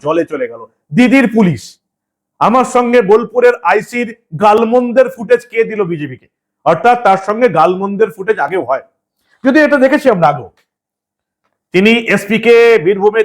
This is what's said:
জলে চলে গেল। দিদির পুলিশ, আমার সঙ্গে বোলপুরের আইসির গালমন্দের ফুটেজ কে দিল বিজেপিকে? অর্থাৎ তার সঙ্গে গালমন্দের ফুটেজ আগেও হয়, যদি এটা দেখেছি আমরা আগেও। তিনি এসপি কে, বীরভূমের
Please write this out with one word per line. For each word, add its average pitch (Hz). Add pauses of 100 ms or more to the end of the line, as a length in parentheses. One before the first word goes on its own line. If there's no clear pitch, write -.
জলে 160
চলে 135
গেল। 117 (280)
দিদির 247
পুলিশ, 175 (580)
আমার 226
সঙ্গে 247
বোলপুরের 233 (100)
আইসির 220 (240)
গালমন্দের 233
ফুটেজ 233
কে 226
দিল 208
বিজেপিকে? 147 (300)
অর্থাৎ 240
তার 196 (100)
সঙ্গে 226
গালমন্দের 185
ফুটেজ 196
আগেও 160
হয়, 123 (640)
যদি 277
এটা 294
দেখেছি 262
আমরা 165
আগেও। 135 (1200)
তিনি 196
এসপি 226
কে, 233
বীরভূমের 208